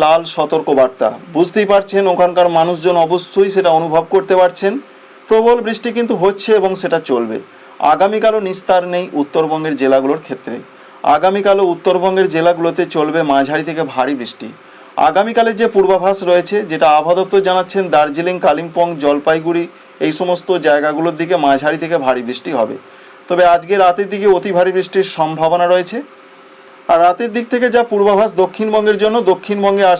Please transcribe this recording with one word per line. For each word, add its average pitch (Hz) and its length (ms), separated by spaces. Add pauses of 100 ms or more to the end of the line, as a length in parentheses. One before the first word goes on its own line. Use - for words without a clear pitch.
লাল 160 200 (140)
সতর্ক 156 320 (120)
বার্তা। 127 300 (260)
বুঝতেই 180 360
পারছেন, 196 320 (100)
ওখানকার 175 340 (100)
মানুষজন 175 380 (100)
অবশ্যই 180 500
সেটা 180 220
অনুভব 160 260 (100)
করতে 190 220
পারছেন। 185 380 (540)
প্রবল 226 380
বৃষ্টি 226 320
কিন্তু 233 180
হচ্ছে 196 340 (100)
এবং 190 120 (100)
সেটা 165 180 (100)
চলবে। 117 280 (560)
আগামীকালও 214 540
নিস্তার 185 360 (100)
নেই 180 120 (160)
উত্তরবঙ্গের 156 600
জেলাগুলোর 135 440
ক্ষেত্রে। 120 300 (600)
আগামীকালও 196 580
উত্তরবঙ্গের 185 600
জেলাগুলোতে 170 500 (120)
চলবে 156 240 (120)
মাঝারি 139 380
থেকে 160 140 (100)
ভারী 131 220
বৃষ্টি। 113 340 (600)
আগামীকালের 220 520
যে 226 140
পূর্বাভাস 190 420 (120)
রয়েছে, 180 280 (140)
যেটা 160 160 (100)
আবহাওয়া 170 220
দপ্তর 190 280
জানাচ্ছেন, 185 360 (100)
দার্জিলিং, 151 420 (100)
কালিম্পং, 170 420 (160)
জলপাইগুড়ি, 160 600 (420)
এই 156 140
সমস্ত 180 300 (180)
জায়গাগুলোর 151 540
দিকে 175 140 (100)
মাঝারি 143 380
থেকে 165 220
ভারী 127 180
বৃষ্টি 123 360
হবে। 110 160 (520)
তবে 180 160 (120)
আজকে 170 220
রাতের 185 320
দিকে 202 260
অতি 185 220
ভারী 180 200
বৃষ্টির 185 300 (100)
সম্ভাবনা 160 500
রয়েছে। 180 300 (960)
আর 170 140
রাতের 180 300
দিক 233 180
থেকে 247 220
যা 240 60 (100)
পূর্বাভাস 208 380 (120)
দক্ষিণবঙ্গের 214 600
জন্য, 214 140 (140)
দক্ষিণবঙ্গে 196 600
আর 175 80